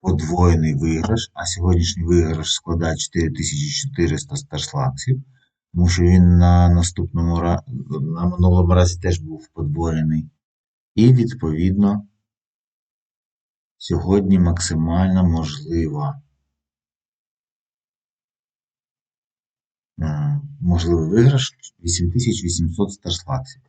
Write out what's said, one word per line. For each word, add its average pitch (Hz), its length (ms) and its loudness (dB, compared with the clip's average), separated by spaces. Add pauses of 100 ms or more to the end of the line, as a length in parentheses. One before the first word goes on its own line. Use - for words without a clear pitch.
подвоєний 82 720 0
виграш, 80 580 -2
а - 120 -12
сьогоднішній 87 580 -2
виграш 80 500 0
складає 82 420 -4
чотири 82 360 -4
тисячі 147 380 -6
чотириста - 680 -4
старслаксів, 71 880 -6 (500)
тому 87 140 2
що 87 160 2
він 90 340 6
на 87 320 6
наступному 85 720 0
ра-, 85 240 -2 (380)
на 90 240 -6
минулому 90 480 2
разі 90 260 2
теж 90 200 -2
був 78 280 -14
подвоєний. 78 840 -4 (680)
І, 117 180 6
відповідно, 101 960 0 (1700)
сьогодні 92 600 2
максимально 87 840 0
можлива, 76 1000 -2 (3750)
е, 73 400 -2 (200)
можливий 82 480 0
виграш 127 640 0 (100)
вісім 87 280 -2
тисяч 104 320 -2
вісімсот 85 480 -4
старслаксів. - 760 -10